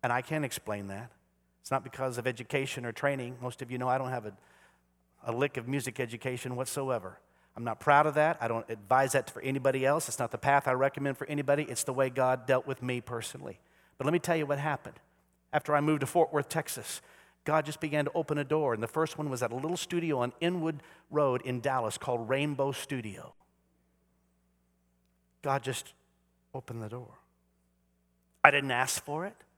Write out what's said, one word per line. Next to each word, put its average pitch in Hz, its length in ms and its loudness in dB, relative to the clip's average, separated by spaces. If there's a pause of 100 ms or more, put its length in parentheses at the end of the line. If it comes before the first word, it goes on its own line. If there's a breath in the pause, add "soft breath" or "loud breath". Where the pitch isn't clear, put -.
And 120 100 0
I 123 100 0
can't 156 220 -2
explain 104 440 -6
that. 104 220 -10 (520)
It's - 80 -10
not 135 140 0
because 127 340 -4
of 117 80 -4
education 127 580 -4
or 117 80 -6
training. 127 480 -2
Most 123 220 -8
of 120 80 -10
you 127 80 -4
know 127 100 0
I 127 80 4
don't 131 140 -2
have 120 160 -4
a, 101 80 -10 (920 soft breath)
a 120 80 -4
lick 135 240 0
of 120 100 -6
music 131 340 -4
education 123 560 -6
whatsoever. 127 600 -4 (380 soft breath)
I'm 117 80 -8
not 113 160 -4
proud 147 260 8
of 147 80 0
that. 156 260 4
I 117 80 0
don't 113 200 -2
advise 127 440 4
that 135 180 2
for - 100 -12
anybody 135 460 2
else. 147 220 2
It's - 100 -6
not 123 140 -2
the 123 60 -6
path 139 300 4
I 131 40 4
recommend 135 440 0
for - 120 -8
anybody. 143 340 2
It's - 220 -4
the 135 80 -4
way 131 180 2
God 127 360 2
dealt 127 200 2
with 135 160 -6
me 123 180 -2
personally. 120 600 -10 (360 soft breath)
But 127 100 -2
let 156 60 4
me 175 60 4
tell 165 180 2
you 156 80 0
what 139 140 0
happened. 147 380 -4 (560)
After 147 220 2
I 147 60 6
moved 151 200 2
to 139 60 -2
Fort 165 260 2
Worth, 147 160 0
Texas, - 520 -6 (440 loud breath)
God 151 200 2
just 151 160 -8
began 151 260 0
to 135 80 -2
open 156 240 0
a 147 60 -2
door. 143 300 2
And 107 80 -4
the 117 60 -4
first 156 280 0
one 151 140 -4
was 123 120 -2
at 113 100 0
a - 20 -6
little 156 220 -4
studio 165 420 -2
on 123 220 0
Inwood 165 420 0 (280 loud breath)
Road 139 320 2
in 127 180 -4
Dallas 123 360 0
called 117 320 -4
Rainbow 139 440 0
Studio. 110 600 -8 (2000)
God 139 220 0
just - 320 -6 (580)
opened 117 300 -10
the 107 60 -8
door. 120 260 -14 (1300)
I 151 80 12
didn't 139 220 2
ask 123 300 0
for 156 240 -4
it. 214 100 -10 (220)